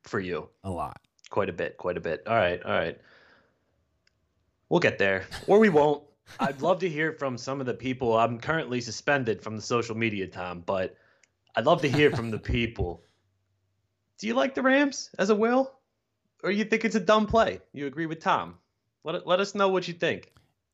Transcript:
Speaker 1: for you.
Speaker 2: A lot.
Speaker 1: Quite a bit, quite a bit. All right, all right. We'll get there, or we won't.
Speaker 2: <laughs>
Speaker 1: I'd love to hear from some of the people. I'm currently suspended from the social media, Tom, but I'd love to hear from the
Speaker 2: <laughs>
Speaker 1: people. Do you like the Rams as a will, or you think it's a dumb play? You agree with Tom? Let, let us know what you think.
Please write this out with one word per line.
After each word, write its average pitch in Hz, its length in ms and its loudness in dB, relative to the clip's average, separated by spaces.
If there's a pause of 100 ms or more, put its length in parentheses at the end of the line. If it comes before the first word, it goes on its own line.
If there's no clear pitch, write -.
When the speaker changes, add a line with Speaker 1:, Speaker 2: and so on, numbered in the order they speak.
Speaker 1:
for - 180 -6
you. 87 300 -6 (140)
Speaker 2:
A 95 60 -8
lot. 73 300 -8 (300)
Speaker 1:
Quite 98 180 -2
a 92 60 -4
bit, 85 240 -6
quite 90 180 -4
a 85 40 -8
bit. 82 260 -6
All 113 80 0
right, 87 280 2
all 104 100 -6
right. 85 280 -2 (1700)
We'll - 120 2
get 110 180 2
there, 95 260 0 (220)
or 190 120 6
we 220 120 6
won't. 147 320 4 (200)
Speaker 2:
<laughs> - 180 -14
Speaker 1:
I'd 139 200 -2
love 175 200 2
to 185 80 -2
hear 156 260 -2
from 135 240 -6
some 135 220 -6
of 131 60 -8
the 117 80 -2
people. 120 440 0
I'm 120 200 2
currently 123 440 -2
suspended 117 580 -2
from 110 160 -10
the 104 60 -10
social 117 340 -2
media, 104 300 -2
Tom, 90 400 -10
but 95 280 -2 (640)
I'd 113 80 2
love 160 180 4
to 151 60 2
hear 147 220 4
from 117 200 -4
the 107 80 -4
Speaker 2:
<laughs> - 0 -
Speaker 1:
people. 113 640 -4 (1160)
Do 196 80 -10
you 226 80 -2
like 262 200 0
the 269 80 -4
Rams 269 560 2
as 196 120 2
a 220 40 4
will, 240 380 2 (720)
or 175 60 -2
you 202 140 0
think 220 200 0
it's 220 120 0
a 220 40 0
dumb 214 260 4
play? 185 340 2 (120)
You 143 140 -8
agree 143 200 -6
with 160 140 -8
Tom? 98 360 -2 (460)
Let, 160 240 -8
let 180 140 4
us 196 140 -2
know 196 140 4
what 180 200 0
you 170 60 -6
think. - 380 -4 (400)